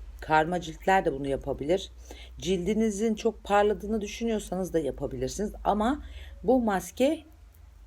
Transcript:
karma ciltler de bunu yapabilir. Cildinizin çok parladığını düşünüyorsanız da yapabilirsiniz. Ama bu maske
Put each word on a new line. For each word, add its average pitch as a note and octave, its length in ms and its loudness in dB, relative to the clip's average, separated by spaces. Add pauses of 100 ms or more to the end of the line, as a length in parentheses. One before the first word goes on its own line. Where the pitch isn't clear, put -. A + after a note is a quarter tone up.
(200)
karma D#3+ 400 2
ciltler F#3 440 2
de E3 80 2
bunu C#3 160 -4
yapabilir. C3+ 640 -2 (460)
Cildinizin G3+ 760 0
çok A3 300 -2
parladığını G#3 560 2
düşünüyorsanız G3+ 720 -4
da E3 60 4
yapabilirsiniz. C3 760 -4 (120)
Ama G#3+ 400 2 (380)
bu B3+ 180 4
maske A3+ 640 0 (640)